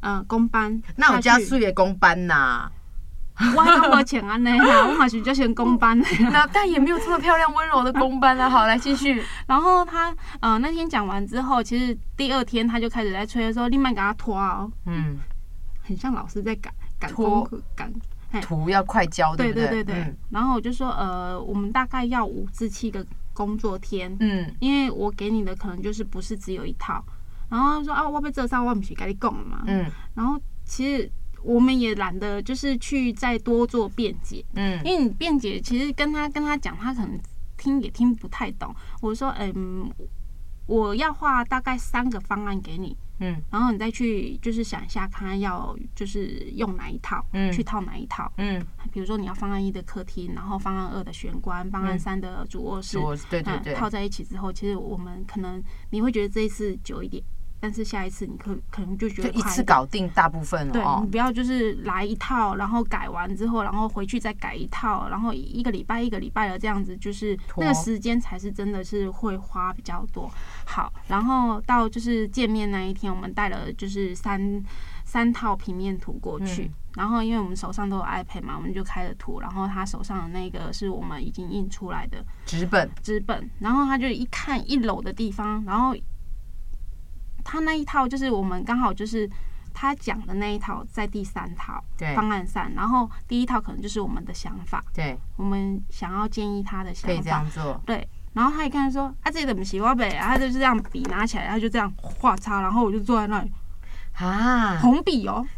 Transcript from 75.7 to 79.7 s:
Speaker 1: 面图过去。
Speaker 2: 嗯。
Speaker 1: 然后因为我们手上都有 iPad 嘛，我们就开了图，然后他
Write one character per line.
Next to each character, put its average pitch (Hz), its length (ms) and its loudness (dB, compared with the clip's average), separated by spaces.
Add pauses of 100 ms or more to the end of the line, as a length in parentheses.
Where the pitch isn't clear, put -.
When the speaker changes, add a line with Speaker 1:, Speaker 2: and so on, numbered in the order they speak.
Speaker 1:
面 190 220 -2
图 - 160 -4
过 - 320 -6
去。 180 180 -2
Speaker 2:
嗯。 156 100 -4 (220)
Speaker 1:
然 190 140 -2
后 233 120 2
因 226 120 0
为 226 60 2
我 202 60 -2
们 185 100 -4
手 185 180 -6
上 202 160 -2
都 196 80 -2
有 190 60 -2
iPad 180 380 -6
嘛， - 140 -8
我 143 60 -8
们 170 120 -4
就 190 100 -4
开 - 200 -2
了 - 120 -4
图， - 260 -6
然 - 120 -6
后 190 140 -2
他 190 180 -2